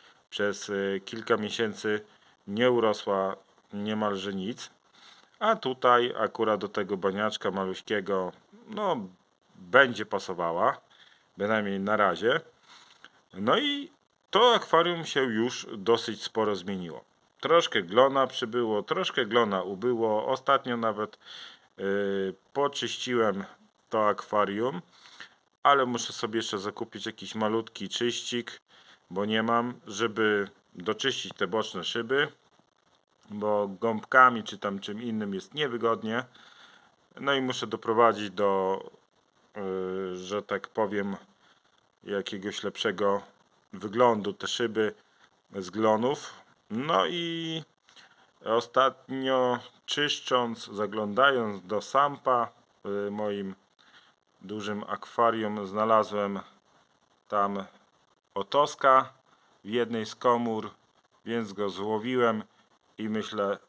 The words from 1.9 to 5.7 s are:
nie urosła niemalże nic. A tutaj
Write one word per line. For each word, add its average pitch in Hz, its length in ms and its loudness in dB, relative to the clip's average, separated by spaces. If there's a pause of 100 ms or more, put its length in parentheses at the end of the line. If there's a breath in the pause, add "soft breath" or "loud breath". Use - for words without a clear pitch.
nie 113 240 2
urosła 104 640 2 (360)
niemalże 104 640 -4
nic. 98 360 -8 (680 loud breath)
A 220 180 2
tutaj 123 640 4